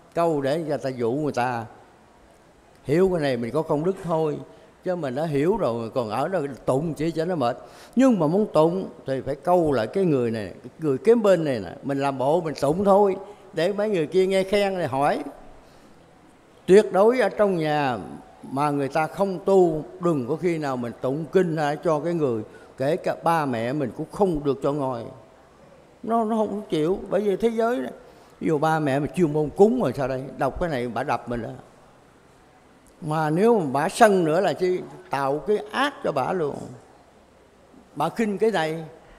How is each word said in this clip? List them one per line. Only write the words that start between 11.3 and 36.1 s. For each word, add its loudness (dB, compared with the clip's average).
này 0
nè. -8
Mình -4
làm -2
bộ 2
mình -4
tụng 0
thôi, 6
để 0
mấy -2
người 0
kia 2
nghe 2
khen 0
này -2
hỏi. 0
Tuyệt 8
đối 6
ở 2
trong 0
nhà 0
mà 0
người 0
ta -2
không -4
tu, 4
đừng 0
có -2
khi -2
nào -4
mình -6
tụng -2
kinh 2
hay 0
cho 2
cái -4
người, 0
kể 0
cả -4
ba 2
mẹ -2
mình -4
cũng -8
không 0
được 0
cho 2
ngồi. -4
Nó, 0
nó -2
không -2
chịu, 0
bởi 0
vì 0
thế 2
giới 0
này, -6
ví -6
dụ 2
ba 2
mẹ 0
mà -2
chuyên 2
môn 0
cúng 6
rồi 0
sao -2
đây? -6
Đọc -2
cái -2
này -2
bà -4
đập -4
mình -4
đó. -8
Mà -2
nếu 4
mà 0
bà 0
sân 6
nữa 2
là 2
chi? -2
Tạo -2
cái 0
ác -2
cho -2